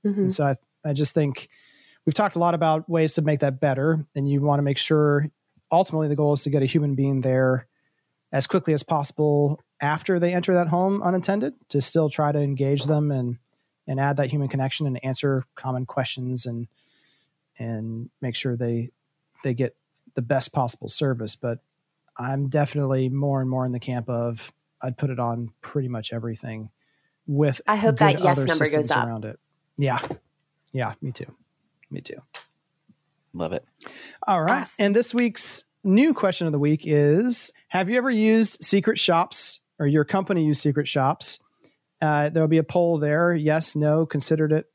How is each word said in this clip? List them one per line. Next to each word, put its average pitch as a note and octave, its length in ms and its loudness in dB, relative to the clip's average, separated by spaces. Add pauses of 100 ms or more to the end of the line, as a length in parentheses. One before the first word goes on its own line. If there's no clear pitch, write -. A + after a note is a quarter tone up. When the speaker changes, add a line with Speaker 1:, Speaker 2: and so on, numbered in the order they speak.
Speaker 1:
Mm-hmm. G3+ 180 -2
Speaker 2:
And D3 100 2
so D3 140 0
I, C3+ 100 0 (280)
I D3+ 100 -2
just C#3+ 200 0
think C#3+ 340 -2 (560)
we've D#3 100 0
talked G#3 200 0
a E3+ 60 -2
lot E3+ 140 2
about D#3+ 360 0
ways D#3+ 240 2
to E3 80 0
make D3+ 180 2
that C3+ 200 0
better, D3 440 0 (120)
and C#3 120 -2
you C#3 120 2
wanna C#3+ 220 2
make C#3 160 0
sure D3+ 500 2 (420)
ultimately D#3+ 380 2
the C#3+ 80 0
goal D3 160 2
is C#3+ 100 -2
to D3 80 -4
get C#3 120 2
a C3+ 40 2
human D3 280 -2
being C3+ 260 0
there B2+ 460 2 (640)
as C#3 140 0
quickly F3 260 0
as D3 100 0
possible D3 800 0 (200)
after D#3 380 -2
they F3 160 2
enter F3+ 200 2
that F3 140 2
home F#3 360 0
unattended, G3 500 0 (140)
to C#3+ 120 0
still D#3 300 0
try D3 220 0
to D3 80 0
engage C#3 440 0
them D3 260 2
and, B2 260 -2 (500)
and C3 140 -4
add C#3 160 0
that C3+ 140 -2
human C#3+ 180 -2
connection C3+ 380 -4
and B2+ 180 -6
answer C3+ 400 -2 (100)
common B2+ 320 -6
questions B2+ 600 -6
and, A#2 200 -8 (920)
and A2+ 500 -8 (120)
make B2 160 -6
sure B2 200 -4
they, A#2 340 -4 (540)
they C3 100 -2
get B2 220 -4 (380)
the B2+ 80 -4
best B2+ 300 -2
possible B2 360 -4
service. A#2 480 -2
But A#2 220 -6 (580)
I'm C3+ 320 -4
definitely C3+ 600 0
more C#3 320 -2
and B2+ 100 -2
more B2+ 160 -2
in B2+ 60 -4
the B2 80 -6
camp B2 280 -6
of A#2 440 -6 (280)
I'd B2+ 180 -6
put C#3 120 -2
it B2 80 -6
on A#2 320 -4 (100)
pretty C3+ 280 -6
much A2+ 240 -8
everything A2+ 580 -10 (560)
with C#3+ 400 0
Speaker 1:
I G#3+ 100 2
hope G#3 220 2
that G3+ 180 6
Speaker 2:
good F3+ 80 -2
Speaker 1:
yes C#3 140 4
Speaker 2:
other C3+ 100 2
Speaker 1:
number D#3 160 2
goes D3+ 80 2
Speaker 2:
systems D3+ 200 0
Speaker 1:
up. C3 140 0
Speaker 2:
around A2+ 180 -8
it. A2 140 -12 (380)
Yeah. C3 220 0 (760)
Yeah, A#2 300 -4
me C3+ 100 -6
too. - 140 -12 (640)
Me - 100 -10
too. - 200 -14 (1120)
Speaker 3:
Love E2+ 180 -4
it. - 120 -6 (600)
Speaker 2:
All F3+ 160 2
right. A#3+ 200 0
Speaker 1:
Awesome. - 240 -2
Speaker 2:
And G3+ 100 2
this A#3 180 0
week's - 500 -2 (200)
new B3 300 6
question F3+ 320 0
of D3+ 60 0
the D3 60 0
week D3 260 2
is, D#3 680 2 (160)
have F#3 220 0
you A#3+ 60 2
ever B3+ 140 2
used A3 520 4
secret - 360 2
shops - 600 0 (180)
or D3 80 0
your D3 180 4
company F3+ 400 0
used D3+ 160 2
secret C#3+ 260 0
shops? - 540 -2 (600)
Uh, D3+ 280 2
there'll D#3+ 200 2
be D#3+ 100 4
a D#3+ 60 4
poll E3+ 340 0
there. D#3 360 2
Yes, D#3 400 0
no, D3+ 300 2
considered D#3 480 0
it D#3+ 220 0